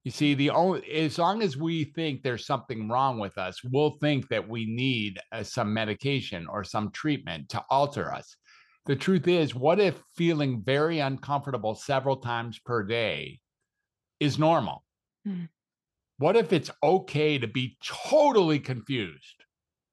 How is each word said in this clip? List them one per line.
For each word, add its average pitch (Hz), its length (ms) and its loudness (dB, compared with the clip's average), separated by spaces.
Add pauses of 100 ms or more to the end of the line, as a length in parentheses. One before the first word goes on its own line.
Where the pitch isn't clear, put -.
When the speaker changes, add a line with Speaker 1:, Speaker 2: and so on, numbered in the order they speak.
Speaker 1:
You 123 80 -6
see, 147 240 4
the 139 160 4
only, 165 400 2
as 156 260 -2
long 185 240 2
as 156 160 0
we 165 280 -2
think 151 360 -4
there's 123 240 -4
something 113 420 -4
wrong 127 300 0
with 101 220 -6
us, 92 240 -8
we'll 139 380 2
think 143 260 0
that 104 200 0
we 113 200 -4
need, 113 520 -2 (120)
uh, 110 100 -6
some 107 320 -2
medication 110 720 -2
or 98 180 -6
some 104 280 -4
treatment 85 580 -4
to - 220 -8
alter 131 420 0
us. - 220 -12 (500)
The 143 120 0
truth 175 320 2
is, 160 260 2
what 151 240 4
if 190 200 2 (160)
feeling 147 460 0
very 151 380 2
uncomfortable 135 760 -2
several 135 440 -2
times 117 420 -6
per 120 240 -2
day 95 560 -4 (800)
is 143 180 0
normal? 151 460 2 (420)
Speaker 2:
Mm-hmm. 180 200 -6 (720)
Speaker 1:
What 160 180 2
if 226 180 4
it's 156 160 0 (140)
okay 151 540 2
to 120 100 -2
be 127 340 -6
totally 220 800 4
confused? 113 840 -6 (500)